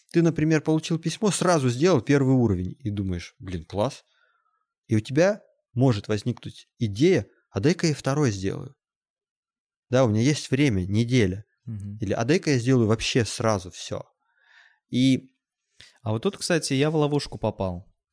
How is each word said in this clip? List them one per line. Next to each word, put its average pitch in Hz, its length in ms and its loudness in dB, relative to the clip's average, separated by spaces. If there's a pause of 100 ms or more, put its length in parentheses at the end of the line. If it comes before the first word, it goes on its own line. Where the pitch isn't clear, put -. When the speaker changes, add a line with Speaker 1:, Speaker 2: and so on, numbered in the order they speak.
(120)
Speaker 1:
Ты, 170 100 4
например, 156 400 2
получил 160 360 0
письмо, 175 320 -2
сразу 160 400 2
сделал 139 320 2
первый 135 340 4
уровень 92 440 2
и 110 100 -6
думаешь: 95 500 -6
«Блин, 90 260 -8
класс». 107 380 -4 (840)
И 110 80 2
у 107 40 2
тебя 175 420 0 (320)
может 117 340 2
возникнуть - 600 -6 (100)
идея: 117 480 2 (240)
«А 101 100 -6
дай-ка 175 280 0
я 147 60 0
второй 135 380 -2
сделаю». 92 420 -8 (1160)
Да, 131 140 4
у 113 40 2
меня 107 140 2
есть 143 280 0
время, 123 360 2
неделя. 107 580 0 (220)
Speaker 2:
Мгм. 104 340 -12
Speaker 1:
Или: 101 140 -4
«А 117 100 -2
дай-ка 156 280 0
я 127 60 2
сделаю 120 300 2
вообще 113 360 0
сразу 98 460 -2
всё». - 340 -12 (840)
И 131 400 2 (720)
Speaker 2:
А 110 100 -4
вот 117 100 -4
тут, 202 160 -4
кстати, 156 360 -2
я 143 160 2
в 160 60 -2
ловушку 147 420 -2
попал. 95 480 -6 (260)